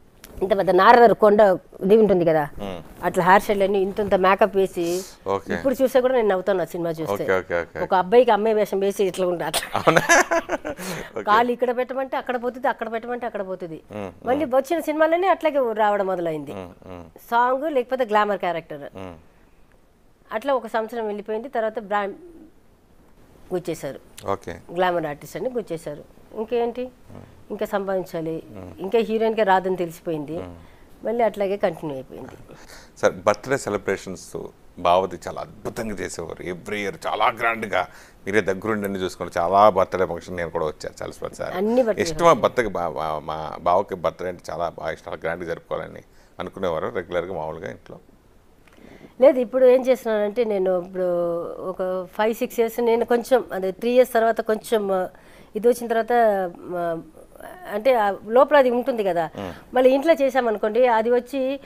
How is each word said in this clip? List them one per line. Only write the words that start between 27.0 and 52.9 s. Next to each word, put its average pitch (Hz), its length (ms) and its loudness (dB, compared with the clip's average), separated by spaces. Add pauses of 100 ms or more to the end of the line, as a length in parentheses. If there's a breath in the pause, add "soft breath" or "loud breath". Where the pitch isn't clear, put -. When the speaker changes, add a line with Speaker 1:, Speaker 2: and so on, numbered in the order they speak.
Speaker 1:
ఇంకా 208 140 -6
సంపాదించాలి, 185 840 -4
Speaker 2:
మ్మ్. 92 300 -14
Speaker 1:
ఇంకా 196 200 0
హీరోయిన్‌గా 220 440 0
రాదని 190 320 2
తెలిసిపోయింది. 165 600 -6
Speaker 2:
మ్మ్. 90 180 -12 (520 soft breath)
Speaker 1:
మళ్ళీ 233 160 0
అట్లాగే 202 340 0
కంటిన్యూ 165 380 -4
అయిపోయింది. 127 340 -14 (680 loud breath)
Speaker 2:
సార్, 98 160 2
బర్త్‌డే 104 440 0
సెలబ్రేషన్స్ 98 800 -6 (420)
బావది 87 480 2
చాలా 69 140 -10
అద్భుతంగా 104 540 -8
చేసేవారు. 87 480 -10
Every 98 460 -6
year 87 180 -8
చాలా 101 200 0 (120)
గ్రాండ్‌గా 110 480 -2 (380 loud breath)
మీరే 101 160 2
దగ్గరుండి 98 440 -2
అన్ని 98 140 -4
చూసుకుని 90 380 -6
చాలా 95 320 6
బర్త్‌డే 92 360 2
ఫంక్షన్ 85 320 -6
నేను 85 120 -4
కూడా 82 160 -2
వచ్చాను - 380 -8
చాలా 85 300 -10
సార్లు. - 240 -8
Speaker 1:
అన్ని 226 260 2
బర్త్‌డే 214 200 0
Speaker 2:
ఇష్టమా 160 160 -4
Speaker 1:
ఫంక్షన్. 165 220 6
Speaker 2:
బర్త్‌డేకి 110 280 2
బా-, 87 200 -4
బా-, 78 300 -4
మా 78 420 -8
బావకి 92 340 2
బర్త్‌డే 85 340 -4
అంటే 87 220 -12
చాలా 82 180 -4
బాగా 80 220 -8
ఇష్టం, 82 200 -12
చాలా 85 120 -10
గ్రాండ్‌గా 85 260 -6
జరుపుకోవాలని 80 520 -8 (380 soft breath)
అనుకునేవారు 90 480 -4
రెగ్యులర్గా 90 460 -4
మామూలుగా 80 380 -8
ఇంట్లో? - 280 -18 (1200 loud breath)
Speaker 1:
లేదు, 262 180 8
ఇప్పుడు 254 260 2
ఏం 254 220 6
చేస్తున్నానంటే, 220 560 0
నేను 185 380 0
ఇప్పుడు 185 220 -6 (640)
ఒక 185 440 -6
five, 220 220 0
six 240 240 -4
years, 226 220 -2
నేను 233 240 2